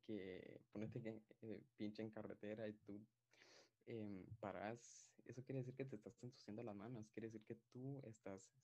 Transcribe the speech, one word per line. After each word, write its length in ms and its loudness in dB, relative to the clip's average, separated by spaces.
que, 560 0
ponete 300 2
que, 180 2
eh, 200 0
pinche 260 4
en 80 4
carretera 580 0
y 40 2
tú, 320 -4
em, 380 2
paras, 720 0
eso 180 -4
quiere 180 2
decir 140 2
que 100 2
te 120 0
estás 260 -6
ensuciando 400 -2
las 140 2
manos, 340 -2
quiere 180 0
decir 160 -6
que 120 -2
tú 320 0
estás 500 -4